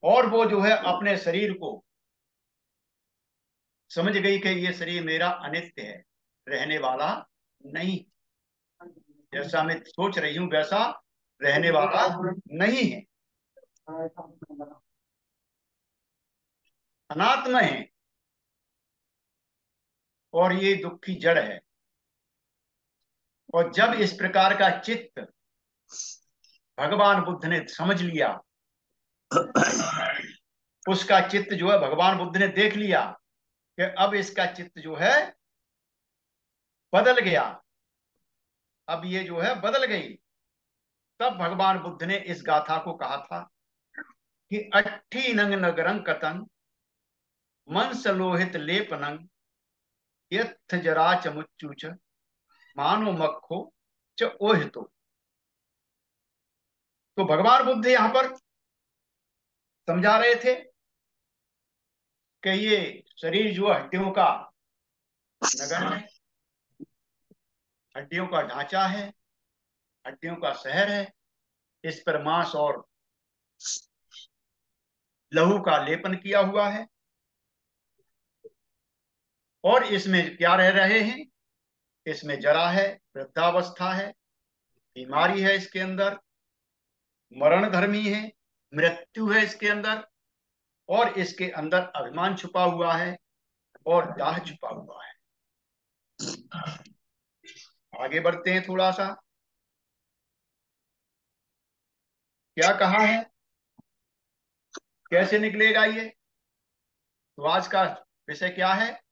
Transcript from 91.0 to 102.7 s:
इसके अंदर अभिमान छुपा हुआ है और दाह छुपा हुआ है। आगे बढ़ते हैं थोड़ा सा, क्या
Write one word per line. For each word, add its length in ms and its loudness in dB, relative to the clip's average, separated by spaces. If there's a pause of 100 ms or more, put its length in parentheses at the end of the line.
इसके 320 -4
अंदर 460 -2
अभिमान 400 -4
छुपा 280 -2
हुआ 300 0
है 240 -4 (680)
और 300 2
दाह 220 -2
छुपा 300 -12
हुआ 360 -16
है। 80 -20 (3000)
आगे 200 -4
बढ़ते 300 0
हैं 180 -2
थोड़ा 220 0
सा, 320 -6 (3250)
क्या 220 4